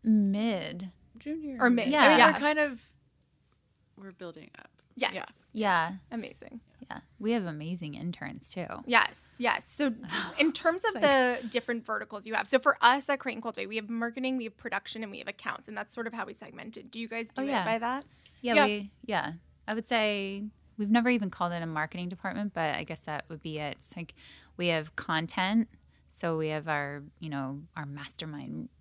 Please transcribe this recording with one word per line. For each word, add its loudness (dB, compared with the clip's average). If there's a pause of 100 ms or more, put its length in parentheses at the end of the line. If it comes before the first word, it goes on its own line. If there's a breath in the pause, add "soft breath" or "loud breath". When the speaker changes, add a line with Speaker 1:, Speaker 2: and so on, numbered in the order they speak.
Speaker 1:
Mid. 2 (260)
Speaker 2:
Junior. -8
Speaker 3:
Or 6
mid. 4
Speaker 1:
Yeah. 8
Speaker 2:
I 12
mean, 10
Speaker 3:
Yeah. 10
Speaker 2:
we're 0
kind 2
of, 0 (1160)
we're -16
building -14
up. -20 (260)
Speaker 3:
Yes. 0
Speaker 2:
Yeah. -6 (280)
Speaker 1:
Yeah. 2 (200)
Speaker 3:
Amazing. -12 (280)
Speaker 1:
Yeah. -10 (200)
We 0
have 0
amazing -6
interns -8
too. -6 (220)
Speaker 3:
Yes. 4 (220)
Yes. 0
So 0 (220)
Speaker 1:
<laughs> -6
Speaker 3:
in 6
terms 0
of 4
Speaker 1:
It's 0
like 6
Speaker 3:
the -8
different -2
verticals -6
you -6
have, 0
so 4
for 4
us 6
at 2
Create -4
and -8
Cultivate, -6
we -8
have -6
marketing, -2
we -4
have -12
production, -6
and -10
we -12
have -10
accounts. -8
And -10
that's -8
sort -6
of -8
how -8
we -12
segment -16
it. -18
Do -12
you -8
guys -8
do -6
Speaker 1:
Oh, -2
Speaker 3:
it -2
Speaker 1:
yeah. 2
Speaker 3:
by 2
that? -4 (360 soft breath)
Speaker 1:
Yeah, 2
Speaker 2:
Yeah. 8
Speaker 1:
we, -2 (140)
yeah. -2 (340)
I -4
would -6
say 0 (340)
we've 0
never 6
even 2
called -2
it -4
a -4
marketing -4
department, -6
but 0
I -4
guess -8
that -8
would -12
be -6
it. -6
It's -12
like -12 (400 soft breath)
we 0
have 0
content. 2 (440)
So -2
we 0
have -4
our, -2 (160)
you -10
know, -6 (140)
our -8
mastermind -10 (120)